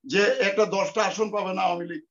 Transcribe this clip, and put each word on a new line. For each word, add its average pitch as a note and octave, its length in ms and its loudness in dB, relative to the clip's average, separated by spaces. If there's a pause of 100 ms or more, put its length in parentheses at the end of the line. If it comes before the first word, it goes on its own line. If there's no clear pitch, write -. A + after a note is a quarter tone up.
যে F#3 200 2
একটা G3+ 420 2
দশটা G3 380 -2
আসন G3 280 -2
পাবে F#3+ 220 -4
না F#3 80 -2
আওয়ামী F3 240 0
লীগ E3+ 260 -10